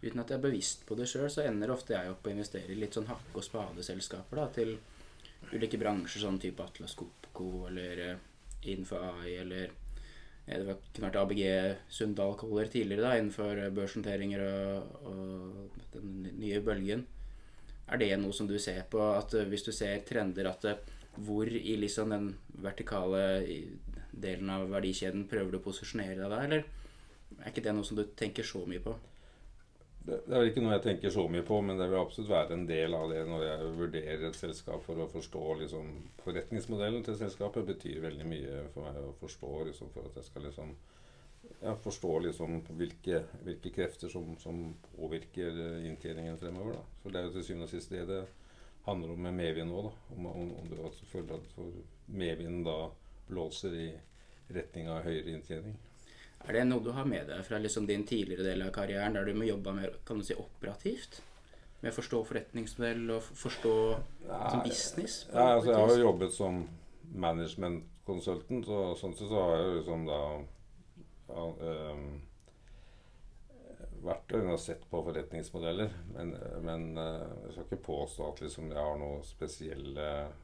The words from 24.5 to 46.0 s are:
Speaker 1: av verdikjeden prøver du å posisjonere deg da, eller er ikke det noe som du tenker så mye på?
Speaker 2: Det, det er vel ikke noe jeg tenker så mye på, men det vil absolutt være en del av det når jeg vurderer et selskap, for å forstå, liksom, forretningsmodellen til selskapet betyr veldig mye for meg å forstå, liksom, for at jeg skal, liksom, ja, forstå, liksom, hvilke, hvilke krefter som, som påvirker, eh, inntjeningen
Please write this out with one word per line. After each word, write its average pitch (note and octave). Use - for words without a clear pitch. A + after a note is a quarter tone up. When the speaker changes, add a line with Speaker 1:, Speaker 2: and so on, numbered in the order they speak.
Speaker 1:
av F#2+
verdikjeden G2
prøver G2
du F#2+
å F#2+
posisjonere F#2+
deg G2
da, A2
eller D3+
er A2+
ikke -
det G#2+
noe G#2
som G#2
du G#2
tenker G#2+
så F#2
mye F2+
på? A2
Speaker 2:
Det, -
det -
er B2+
vel A#2
ikke A#2+
noe G#2+
jeg -
tenker G2
så F#2
mye E2+
på, G#2+
men G2
det F#2
vil F#2
absolutt G2
være E2
en F2
del D#2+
av D#2+
det D#2+
når E2
jeg D#2
vurderer D#2
et D#2+
selskap, D#2+
for E2
å D#2+
forstå, D#2+
liksom, D#2
forretningsmodellen G#2+
til A2
selskapet G2+
betyr F2
veldig D#2
mye C#2+
for C#2+
meg C#2+
å C#2
forstå, -
liksom, D2+
for D2
at -
jeg C2+
skal, C#2+
liksom, D2
ja, G#2+
forstå, G2
liksom, E2
hvilke, E2
hvilke F2+
krefter -
som, E2
som E2+
påvirker, D#2+
eh, E2
inntjeningen E2